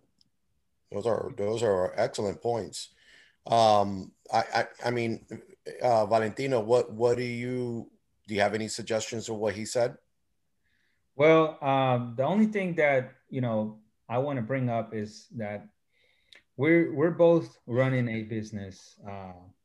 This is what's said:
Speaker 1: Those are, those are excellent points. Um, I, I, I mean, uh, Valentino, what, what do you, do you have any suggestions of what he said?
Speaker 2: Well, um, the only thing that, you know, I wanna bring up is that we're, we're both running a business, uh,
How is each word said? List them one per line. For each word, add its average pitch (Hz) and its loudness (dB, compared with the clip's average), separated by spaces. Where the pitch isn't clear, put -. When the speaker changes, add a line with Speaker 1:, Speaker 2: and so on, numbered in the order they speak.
Speaker 1:
Those 101 -6
are, - -2
those 107 -2
are 95 0
excellent 104 -2
points. 117 -6
Um, 104 2
I, 113 2
I, 113 0
I 123 -2
mean, 117 -4
uh, 113 4
Valentino, 113 0
what, 117 2
what 120 2
do 123 -4
you, 120 -6
do 107 -8
you 101 2
have 104 2
any 110 -4
suggestions 110 -6
of 113 -6
what 104 -2
he 107 -8
said? 123 -2
Speaker 2:
Well, 156 4
um, 127 0
the 131 0
only 202 2
thing 190 -2
that, 139 2
you 135 -6
know, 110 -2
I 117 0
wanna 139 -2
bring 127 -2
up 113 -4
is 107 -8
that 104 -8
we're, 165 4
we're 151 2
both 170 4
running 127 2
a 110 -4
business, 104 -10
uh, 98 -14